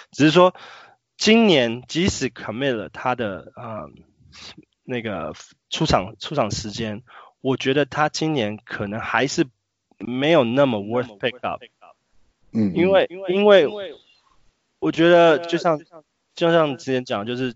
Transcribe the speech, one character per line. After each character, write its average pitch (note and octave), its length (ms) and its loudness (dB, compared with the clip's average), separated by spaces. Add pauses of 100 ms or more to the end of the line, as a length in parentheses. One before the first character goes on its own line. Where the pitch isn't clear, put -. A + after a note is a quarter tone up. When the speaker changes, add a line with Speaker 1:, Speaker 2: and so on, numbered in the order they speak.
(120)
Speaker 1:
只 C#3 140 0
是 D#3 60 6
说 F3+ 240 6 (640)
今 A3+ 280 4
年 B2 420 2
即 F3 200 -2
使 C3 240 -4
commit B2 420 -8
了 G2+ 160 -8
他 - 240 -6
的， G2+ 420 -10
呃， A2 360 -14 (920)
那 B2 200 -8
个 E2+ 320 -8 (340)
出 - 160 -2
场， G#2+ 320 0
出 - 160 -12
场 B2+ 160 0
时 G#2 220 -8
间， G#2+ 320 -8 (380)
我 C3 160 -2
觉 C3+ 180 -2
得 C#3+ 100 0
他 D3+ 240 -2
今 D#3 240 -4
年 G#2+ 320 -4
可 - 220 -10
能 G#2 120 -8
还 A#2 280 -2
是 D#3+ 180 -2 (540)
没 C3 320 -2
有 D#3 120 4
那 B2+ 220 2
么 A#2 140 0
worth A2+ 400 -6
pick B2 220 -6
up。 F#2 200 -8 (920)
Speaker 2:
嗯， A2+ 200 -2
嗯。 - 20 -4
Speaker 1:
因 F3 140 2
为， F#3+ 160 4 (220)
因 G3 180 2
为 G3 220 6 (1120)
我 D#3 120 -2
觉 E3 180 4
得 E3+ 300 8
就 E3+ 180 -6
像， E3 220 0 (560)
就 E3+ 160 0
像 D#3 260 2
之 - 80 -16
前 C3 180 -2
讲， G#2+ 220 -6
就 A#2+ 100 -6
是 B2+ 200 -6